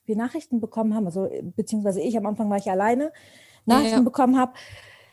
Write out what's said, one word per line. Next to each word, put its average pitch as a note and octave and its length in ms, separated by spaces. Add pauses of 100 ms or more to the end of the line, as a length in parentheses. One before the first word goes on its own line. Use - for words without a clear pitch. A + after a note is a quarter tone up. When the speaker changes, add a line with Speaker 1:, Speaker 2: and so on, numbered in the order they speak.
Speaker 1:
wir G#3+ 100
Nachrichten B3 420
bekommen A3 360
haben, A3 100
also, F#3 220
äh, - 160
beziehungsweise G3+ 580
ich, A#3 160
am G#3 80
Anfang G#3 240
war G3+ 80
ich G3+ 140
alleine, A#3 420 (540)
Speaker 2:
Ja, A3+ 80
Speaker 1:
Nachrichten A3 240
Speaker 2:
ja. B3+ 60
Speaker 1:
bekommen B3+ 340
hab, B3+ 160 (580)